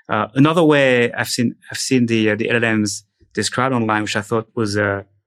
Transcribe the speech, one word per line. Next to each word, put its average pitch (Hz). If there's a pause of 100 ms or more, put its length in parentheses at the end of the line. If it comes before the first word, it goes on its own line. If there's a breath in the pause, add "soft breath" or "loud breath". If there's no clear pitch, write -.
Uh, 107
another 160
way 131
I've 113
seen, - (140)
I've -
seen 123
the, 110
uh, 104
the 110
L 117
L 110
Ms 104 (300)
described 127
online, 110
which 104
I 107
thought 110
was, 104
uh, 101 (240)